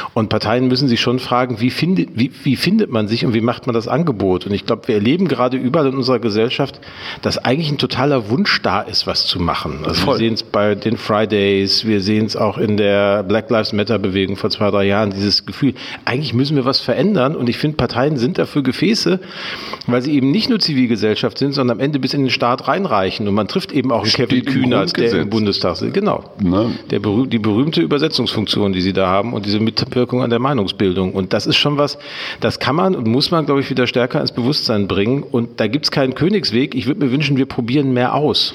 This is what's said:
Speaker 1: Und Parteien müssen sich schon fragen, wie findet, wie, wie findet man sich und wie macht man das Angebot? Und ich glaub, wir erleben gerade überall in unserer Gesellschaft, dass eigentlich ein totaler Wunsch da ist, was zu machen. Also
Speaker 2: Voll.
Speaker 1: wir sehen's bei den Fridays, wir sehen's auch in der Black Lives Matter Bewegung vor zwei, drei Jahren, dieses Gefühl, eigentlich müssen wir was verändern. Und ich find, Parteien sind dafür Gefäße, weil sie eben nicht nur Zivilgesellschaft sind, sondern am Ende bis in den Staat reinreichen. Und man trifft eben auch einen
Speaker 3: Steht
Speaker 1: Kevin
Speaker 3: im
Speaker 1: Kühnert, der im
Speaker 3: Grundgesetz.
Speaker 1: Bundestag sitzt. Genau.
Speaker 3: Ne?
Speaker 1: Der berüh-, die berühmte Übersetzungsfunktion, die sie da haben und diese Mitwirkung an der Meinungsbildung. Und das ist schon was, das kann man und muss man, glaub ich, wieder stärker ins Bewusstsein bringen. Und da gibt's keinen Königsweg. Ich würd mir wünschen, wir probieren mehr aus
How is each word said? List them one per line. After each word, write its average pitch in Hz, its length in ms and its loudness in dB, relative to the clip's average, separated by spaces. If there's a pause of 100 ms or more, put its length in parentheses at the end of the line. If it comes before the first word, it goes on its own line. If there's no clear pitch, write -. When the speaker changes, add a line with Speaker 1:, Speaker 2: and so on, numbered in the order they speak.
(140)
Speaker 1:
Und 113 140 0
Parteien 120 400 2
müssen 127 180 2
sich 120 140 2
schon 123 180 0
fragen, 123 420 0
wie 123 100 2
findet, 175 440 0
wie, 113 160 0 (140)
wie 131 120 2
findet 202 340 2
man 110 180 0
sich 117 160 -2
und 123 100 2
wie 113 60 4
macht 117 260 0
man 123 80 0
das 113 140 -2
Angebot? 101 580 0
Und 98 60 -2
ich 98 140 -4
glaub, 113 200 -2
wir 117 80 2
erleben 131 320 2
gerade 127 300 0
überall 135 300 0
in 131 100 -2
unserer 127 220 0
Gesellschaft, 117 640 -2 (420)
dass - 160 -2
eigentlich 147 320 0
ein 143 80 -2
totaler 127 520 0
Wunsch 170 320 0
da 101 180 0
ist, - 260 -4
was - 200 -2
zu - 140 -2
machen. 76 440 -4
Also - 180 -2
Speaker 2:
Voll. 139 120 2
Speaker 1:
wir 110 40 -2
sehen's 113 240 0
bei 104 320 0
den 107 220 -2
Fridays, 101 920 2
wir 107 140 2
sehen's 107 360 0
auch 107 220 0
in 104 180 0
der 101 460 4
Black 101 280 0
Lives 110 220 0
Matter 104 260 0
Bewegung 95 380 0
vor 104 140 -2
zwei, 104 200 0
drei 101 140 2
Jahren, 101 260 2
dieses 98 360 -2
Gefühl, 127 280 -2 (300)
eigentlich 127 300 -4
müssen 139 220 2
wir 127 80 2
was 131 160 0
verändern. 139 560 2
Und 127 120 -2
ich 113 100 -2
find, 151 180 -2
Parteien 135 400 0
sind 127 220 -2
dafür 147 240 0
Gefäße, 180 580 0 (640)
weil 123 160 2
sie 151 100 -2
eben 139 180 4
nicht 214 200 0
nur 220 80 2
Zivilgesellschaft 113 800 0
sind, 139 140 0
sondern 123 260 0
am 131 60 -2
Ende 143 140 0
bis 131 160 -2
in 143 80 0
den 127 80 2
Staat 120 380 0
reinreichen. 113 600 0
Und 98 60 0
man 104 140 0
trifft - 240 -4
eben 127 200 0
auch 107 100 2
einen 110 80 0
Speaker 3:
Steht 123 200 0
Speaker 1:
Kevin 127 140 2
Speaker 3:
im 131 80 -2
Speaker 1:
Kühnert, 120 440 2
der - 80 2
im 90 260 0
Speaker 3:
Grundgesetz. - 0 -
Speaker 1:
Bundestag 98 460 0
sitzt. 117 180 -4
Genau. - 300 0 (160)
Speaker 3:
Ne? 98 320 2 (180)
Speaker 1:
Der 110 80 0
berüh-, 107 280 0
die 117 120 0
berühmte 113 420 0
Übersetzungsfunktion, 117 920 0
die 92 80 0
sie 95 120 0
da 95 160 2
haben 101 240 0
und 104 140 -6
diese 101 140 0
Mitwirkung 123 640 0
an 120 80 -2
der 117 80 2
Meinungsbildung. 98 720 0
Und 95 200 -2
das 107 140 0
ist 160 100 2
schon 147 220 2
was, 143 200 0 (420)
das 113 180 -2
kann 131 180 0
man 185 180 2
und 120 120 -2
muss 120 240 2
man, 160 160 0
glaub 139 120 2
ich, 135 120 -2
wieder 127 160 0
stärker 120 340 0
ins - 120 -2
Bewusstsein 117 560 0
bringen. 107 340 0
Und 117 380 -4
da 165 60 2
gibt's 156 240 -2
keinen 135 240 0
Königsweg. 143 600 0
Ich 117 120 -4
würd 147 120 -2
mir 139 120 0
wünschen, 143 260 0
wir 131 100 2
probieren 131 460 0
mehr 123 220 0
aus 139 400 0